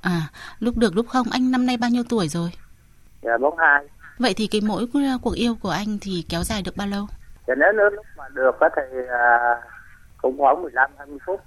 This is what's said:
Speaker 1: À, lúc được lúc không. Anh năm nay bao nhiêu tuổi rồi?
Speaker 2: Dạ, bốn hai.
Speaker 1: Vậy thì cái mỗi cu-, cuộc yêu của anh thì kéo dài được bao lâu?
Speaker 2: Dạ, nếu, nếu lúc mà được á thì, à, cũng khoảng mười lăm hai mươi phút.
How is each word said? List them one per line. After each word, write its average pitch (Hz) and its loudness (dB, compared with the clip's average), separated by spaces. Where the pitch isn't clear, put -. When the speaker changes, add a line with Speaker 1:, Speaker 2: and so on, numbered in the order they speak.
Speaker 1:
À, 175 0
lúc 233 -2
được 214 2
lúc 233 0
không. 254 0
Anh 254 2
năm 254 2
nay 247 0
bao 240 0
nhiêu 240 2
tuổi 202 0
rồi? 170 -4
Speaker 2:
Dạ, 117 0
bốn 156 0
hai. 143 4
Speaker 1:
Vậy 240 2
thì 214 -2
cái 214 0
mỗi 214 -2
cu-, 277 0
cuộc - -4
yêu 233 0
của 196 -4
anh 202 -4
thì 180 -6
kéo 170 -4
dài 214 -4
được 175 -8
bao 202 -4
lâu? 202 -6
Speaker 2:
Dạ, 127 0
nếu, 170 4
nếu 208 4
lúc 208 -12
mà 143 -16
được 127 2
á 156 6
thì, 151 -2
à, 120 4
cũng 131 0
khoảng 143 4
mười 147 -10
lăm 131 0
hai 143 -18
mươi 143 -14
phút. 190 -6